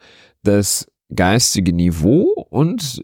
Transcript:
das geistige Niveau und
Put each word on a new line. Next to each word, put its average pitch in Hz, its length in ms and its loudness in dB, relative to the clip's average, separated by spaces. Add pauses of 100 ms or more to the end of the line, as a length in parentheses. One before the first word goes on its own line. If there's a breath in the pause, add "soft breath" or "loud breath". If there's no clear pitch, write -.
(420 soft breath)
das 101 440 0 (280)
geistige 95 580 0
Niveau 90 800 0
und 160 540 -4